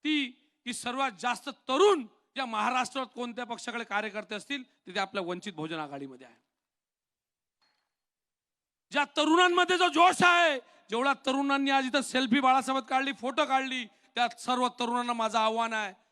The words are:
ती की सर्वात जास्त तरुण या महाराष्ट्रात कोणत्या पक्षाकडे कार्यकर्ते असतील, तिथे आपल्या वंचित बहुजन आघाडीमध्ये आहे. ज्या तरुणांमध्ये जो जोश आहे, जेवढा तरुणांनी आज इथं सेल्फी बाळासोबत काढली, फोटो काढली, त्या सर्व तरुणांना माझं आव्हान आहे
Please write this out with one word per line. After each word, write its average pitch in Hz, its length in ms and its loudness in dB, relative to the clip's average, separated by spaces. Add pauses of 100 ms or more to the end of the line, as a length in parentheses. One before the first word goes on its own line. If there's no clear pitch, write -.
ती 294 260 -2 (340)
की 240 80 -8
सर्वात 254 460 -4
जास्त 247 300 -4
तरुण 294 580 2 (300)
या 269 80 -4
महाराष्ट्रात 240 680 -2
कोणत्या 240 300 -8
पक्षाकडे 233 400 -8
कार्यकर्ते 208 500 -6
असतील, 262 280 -8 (240)
तिथे 185 120 -8
आपल्या 196 240 -4
वंचित 180 300 -8
बहुजन 160 260 -8
आघाडीमध्ये 139 480 -12
आहे. 120 100 -20 (2500)
ज्या 285 140 0
तरुणांमध्ये 349 760 4
जो 349 100 4
जोश 339 340 4
आहे, 349 360 4 (320)
जेवढा 254 220 0 (140)
तरुणांनी 277 440 0
आज 269 160 2
इथं 269 140 0
सेल्फी 262 400 0
बाळासोबत 262 480 2
काढली, 269 240 0
फोटो 269 340 -2
काढली, 262 400 -2
त्या - 420 -4 (100)
सर्व 247 300 0
तरुणांना 240 440 -2
माझं 226 260 0
आव्हान 226 340 0
आहे 208 220 -6 (180)